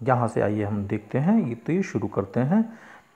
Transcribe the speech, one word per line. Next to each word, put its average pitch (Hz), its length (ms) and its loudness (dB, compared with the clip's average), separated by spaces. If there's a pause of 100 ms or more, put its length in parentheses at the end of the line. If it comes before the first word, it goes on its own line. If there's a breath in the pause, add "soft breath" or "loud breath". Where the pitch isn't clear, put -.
यहाँ 123 260 2
से 120 120 0
आइए 104 240 0
हम 101 220 -2
देखते 107 320 -4
हैं, 180 300 2
ये 120 60 -4
तो 131 180 -4
ये 190 100 0
शुरू 107 260 -2
करते 101 320 -2
हैं, 202 380 2 (380 loud breath)